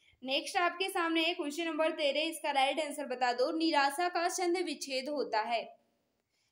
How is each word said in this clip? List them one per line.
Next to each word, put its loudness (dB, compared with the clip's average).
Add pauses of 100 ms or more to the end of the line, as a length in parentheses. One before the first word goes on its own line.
(220)
नेक्स्ट -2
आपके 2
सामने 2
है 0
क्वेश्चन -4
नंबर 0
तेरह, 2
इसका -2
राइट 2
आंसर -4
बता 0
दो। 0
निराशा 2
का 0
संधि 0
विच्छेद -4
होता -2
है, -2 (880)